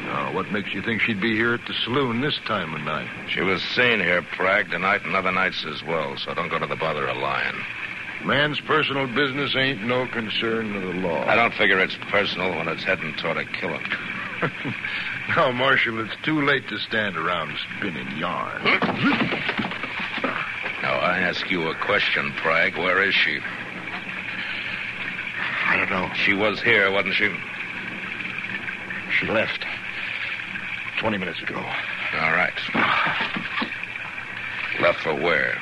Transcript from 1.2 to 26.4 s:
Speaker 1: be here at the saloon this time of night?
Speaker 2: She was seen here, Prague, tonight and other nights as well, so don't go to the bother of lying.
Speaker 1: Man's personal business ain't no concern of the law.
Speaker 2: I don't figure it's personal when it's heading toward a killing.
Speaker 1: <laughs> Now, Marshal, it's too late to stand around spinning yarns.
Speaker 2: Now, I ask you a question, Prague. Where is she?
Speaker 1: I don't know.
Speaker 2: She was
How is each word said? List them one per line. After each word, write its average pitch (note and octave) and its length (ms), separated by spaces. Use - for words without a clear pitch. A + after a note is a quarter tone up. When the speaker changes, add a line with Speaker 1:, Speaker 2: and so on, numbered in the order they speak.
Speaker 1:
be A2+ 120
here A#2 200
at - 120
the G2+ 60
saloon A#2+ 360
this D3+ 260
time F2 280
of D2+ 80
night? D2 260
Speaker 2:
She - 100
was F2+ 220
seen A#2+ 380
here, F2 200
Prague, F#2+ 340
tonight F#2 360
and F2+ 100
other F#2 160
nights F#2 340
as D2 180
well, D2 340
so C#2 160
don't E2+ 160
go E2 80
to D#2 80
the C#2+ 100
bother D2+ 300
of B1+ 100
lying. C2 400
Speaker 1:
Man's C3+ 380
personal C#3 460
business C3 500
ain't C3 280
no B2 240
concern A2+ 680
of F#2+ 60
the F#2 180
law. D#2 240
Speaker 2:
I - 100
don't A#2 200
figure G2 260
it's F2 160
personal F#2 400
when E2 180
it's D#2+ 160
heading E2 320
toward D#2+ 220
a C#2+ 80
killing. D#2 400
Speaker 1:
<laughs> - 320
Now, D#3 160
Marshal, B2+ 540
it's G2+ 180
too D3+ 220
late C3+ 240
to G#2 100
stand G#2 380
around D#2+ 400
spinning C#2 380
yarns. D#2 460
Speaker 2:
Now, C2 120
I F2 200
ask F2+ 320
you E2 180
a D#2 60
question, D#2+ 600
Prague. E2 400
Where F#2 260
is G2 100
she? D2+ 280
Speaker 1:
I F#2 100
don't F#2 140
know. F#2 240
Speaker 2:
She - 180
was G2+ 300